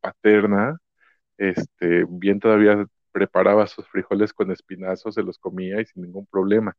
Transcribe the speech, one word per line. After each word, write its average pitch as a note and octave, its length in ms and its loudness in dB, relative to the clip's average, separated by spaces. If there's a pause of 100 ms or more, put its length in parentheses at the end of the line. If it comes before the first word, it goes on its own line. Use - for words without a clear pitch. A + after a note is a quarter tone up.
paterna, G#2+ 760 0 (600)
este, F2 680 -2
bien F#2+ 320 -2
todavía G#2 460 4 (260)
preparaba G2+ 540 2
sus - 220 -16
frijoles G2+ 460 -2
con G2 180 -4
espinazo, F#2 600 -10
se A2 100 -6
los F2+ 160 -8
comía F#2 420 -8
y A2+ 60 -6
sin - 160 -18
ningún F2+ 240 -14
problema. G2+ 520 0